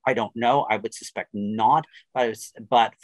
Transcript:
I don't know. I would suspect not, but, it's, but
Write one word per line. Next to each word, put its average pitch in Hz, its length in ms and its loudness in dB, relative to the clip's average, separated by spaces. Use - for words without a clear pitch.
I 131 100 2
don't 113 200 -4
know. 120 320 2
I 110 100 0
would 104 160 -8
suspect - 400 -12
not, 110 520 2
but, 123 140 2
it's, - 220 -12
but 117 260 4